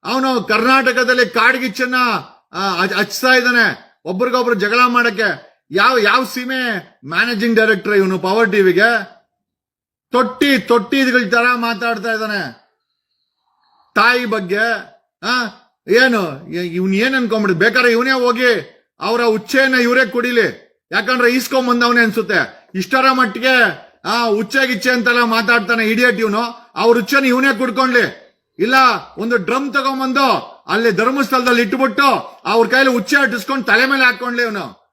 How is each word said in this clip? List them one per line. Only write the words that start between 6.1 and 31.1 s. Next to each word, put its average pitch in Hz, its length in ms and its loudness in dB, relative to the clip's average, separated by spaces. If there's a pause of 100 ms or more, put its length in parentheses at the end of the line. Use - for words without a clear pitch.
ಸೀಮೆ 254 380 -6 (440)
ಮ್ಯಾನೇಜಿಂಗ್ 220 500 -2
ಡೈರೆಕ್ಟರ್ 214 380 2
ಇವನು 190 260 2
ಪವರ್ 196 320 0
ಟಿ 202 100 2
ವಿಗೆ? 202 420 2 (1080)
ತೊಟ್ಟಿ, 262 480 2
ತೊಟ್ಟಿ 233 400 0
ಇದ್ಗಳ 247 320 0
ತರ 240 140 2 (100)
ಮಾತಾಡ್ತಾ 233 580 -4
ಇದ್ದಾನೆ 208 540 -8 (1300)
ತಾಯಿ 240 300 2
ಬಗ್ಗೆ. 214 480 -2 (500)
ಆ, 240 220 -2 (420)
ಏನು 208 600 0
ಇ-, 170 260 -8
ಇವ್ನ್ 190 200 -2
ಏನ್ 254 200 0
ಅನ್ಕೊಂಡ್ಬಿಡ್? 214 440 0
ಬೇಕಾದ್ರೆ 240 320 4
ಇವನೇ 247 200 0
ಹೋಗಿ 247 420 2 (460)
ಅವರ 233 240 -2
ಉಚ್ಚೆನ 262 520 0
ಇವರೇ 247 300 2
ಕುಡಿಲಿ, 240 640 -2 (240)
ಯಾಕಂದ್ರೆ 233 400 0
ಈಸ್ಕೊಂಡ್ 254 380 -2
ಬಂದವನೇ 240 320 2
ಅನ್ಸುತ್ತೆ. 202 760 -2
ಇಷ್ಟರ 262 360 0
ಮಟ್ಟಿಗೆ 240 760 0 (180)
ಆ 233 200 -2
ಉಚ್ಚೆ 226 420 0
ಗಿಚ್ಚೆ 247 240 -2
ಅಂತೆಲ್ಲ 240 320 0
ಮಾತಾಡ್ತಾನೆ 226 640 0
ಇಡಿಯಟ್ 226 340 2
ಇವನು. 220 240 -2 (320)
ಅವ್ರ 226 220 2
ಉಚ್ಚೆನ 269 280 0
ಇವನೇ 254 320 2
ಕುಡ್ಕೊಂಡ್ಲಿ, 247 760 -2 (260)
ಇಲ್ಲ 233 160 0 (420)
ಒಂದು 233 200 -2
ಡ್ರಮ್ 247 360 -4
ತಗೊಂಬಂದು 262 840 -2 (100)
ಅಲ್ಲಿ 226 240 0
ಧರ್ಮಸ್ಥಳದಲ್ಲಿ 247 680 0